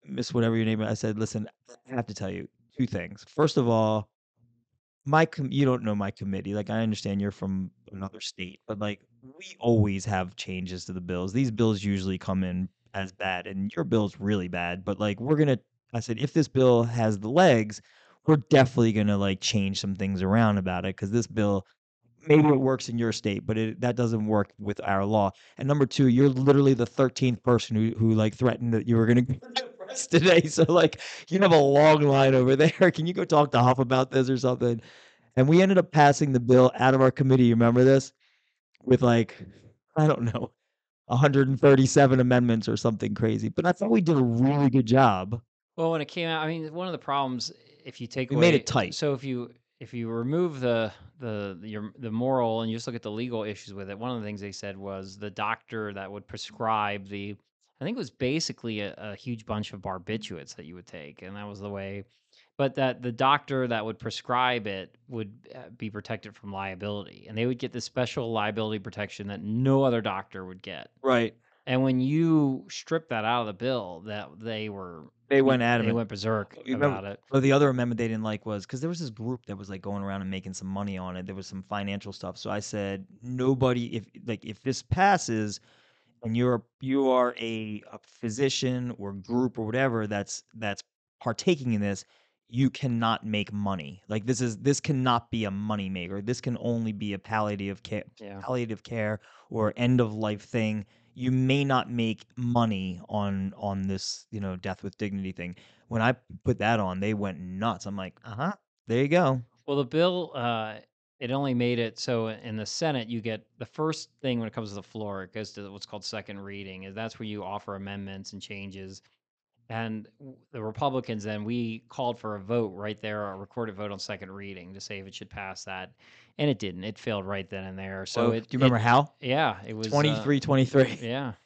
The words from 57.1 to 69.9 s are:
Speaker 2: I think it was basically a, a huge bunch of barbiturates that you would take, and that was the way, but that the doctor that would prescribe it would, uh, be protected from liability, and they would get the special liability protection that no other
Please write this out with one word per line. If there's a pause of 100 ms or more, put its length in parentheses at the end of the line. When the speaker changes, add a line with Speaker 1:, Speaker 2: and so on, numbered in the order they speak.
Speaker 2:
I
think
it
was
basically
a,
a
huge
bunch
of
barbiturates
that
you
would
take,
and
that
was
the
way, (520)
but
that
the
doctor
that
would
prescribe
it (120)
would,
uh,
be
protected
from
liability,
and
they
would
get
the
special
liability
protection
that
no
other